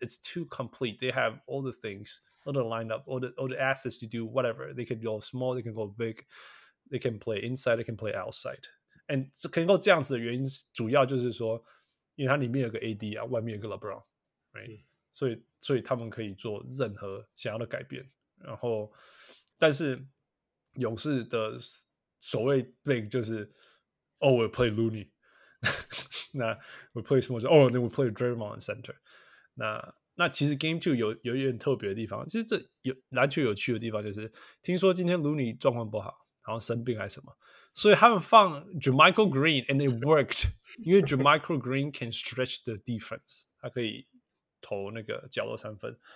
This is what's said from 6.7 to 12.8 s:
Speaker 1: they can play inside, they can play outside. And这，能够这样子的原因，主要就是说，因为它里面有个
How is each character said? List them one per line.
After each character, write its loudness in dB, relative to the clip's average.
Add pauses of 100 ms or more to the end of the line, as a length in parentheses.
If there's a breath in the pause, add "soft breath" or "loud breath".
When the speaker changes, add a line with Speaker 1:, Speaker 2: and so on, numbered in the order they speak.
Speaker 1:
they -4
can -2
play -4
inside, 0
they -6
can -6
play -4
outside. -8 (440 soft breath)
And -2
这， -8 (120)
能 2
够 6
这 4
样 6
子 -2
的 -2
原 -4
因， -2 (260)
主 -2
要 6
就 -2
是 -2
说， -4 (520 soft breath)
因 -4
为 2
它 4
里 0
面 0
有 -2
个 -4